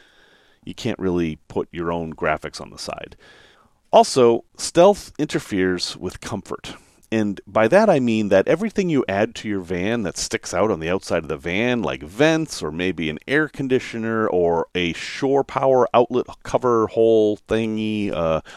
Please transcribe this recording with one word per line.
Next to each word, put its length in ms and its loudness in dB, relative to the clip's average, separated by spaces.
You 80 -10
can't 260 -6
really 500 -2
put 220 -4
your 220 -6
own 220 -6
graphics 440 -4
on 120 -16
the 80 -20
side. 380 -14
Also, 520 6
stealth 640 4
interferes 760 -2
with 280 -12
comfort. 520 -10
And 360 0
by 220 4
that 200 6
I 120 4
mean 280 0
that 180 6
everything 440 0
you 180 4
add 280 0
to 120 -10
your 120 -4
van 420 -4
that 160 -6
sticks 340 -8
out 180 2
on 80 -2
the 120 -4
outside 320 -2
of 60 -10
the 100 -6
van, 420 -2
like 220 -4
vents 600 0
or 80 -6
maybe 380 -4
an 180 -6
air 220 0
conditioner 800 -2
or 480 0
a 180 -2
shore 500 -2
power 520 2
outlet 320 2
cover 460 0
hole 500 4
thingy, 600 -2
a 320 0